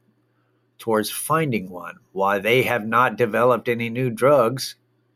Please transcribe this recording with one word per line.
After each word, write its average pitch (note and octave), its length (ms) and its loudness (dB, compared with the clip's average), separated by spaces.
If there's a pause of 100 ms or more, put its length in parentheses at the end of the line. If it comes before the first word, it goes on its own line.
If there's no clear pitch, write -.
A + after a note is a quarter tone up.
(800)
towards G#2+ 320 -2
finding C3 600 -4
one. E2+ 260 -14 (160)
While G2 280 0
they A#2 220 4
have A2 240 -2
not A#2 300 2
developed A#2 520 2
any A#2 200 -2
new B2 220 -4
drugs, B2 680 2 (400)